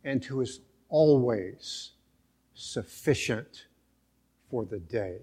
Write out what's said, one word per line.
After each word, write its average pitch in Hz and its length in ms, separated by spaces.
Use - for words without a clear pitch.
and 135 200
who 131 160
is - 220
always 123 1040
sufficient - 1120
for 117 140
the 98 160
day 92 440